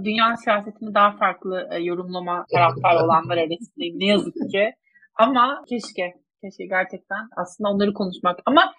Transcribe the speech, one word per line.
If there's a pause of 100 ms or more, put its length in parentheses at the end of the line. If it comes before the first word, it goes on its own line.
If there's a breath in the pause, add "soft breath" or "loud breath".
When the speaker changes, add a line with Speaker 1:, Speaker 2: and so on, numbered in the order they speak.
Speaker 1:
dünya
siyasetini
daha
farklı,
e,
yorumlama
taraftarı
Speaker 2:
<laughs>
Speaker 1:
olanlar
arasındayım.
Ne
yazık (180)
ki. (440 soft breath)
Ama
keşke, (340)
keşke
gerçekten (140)
aslında
onları
konuşmak.
Ama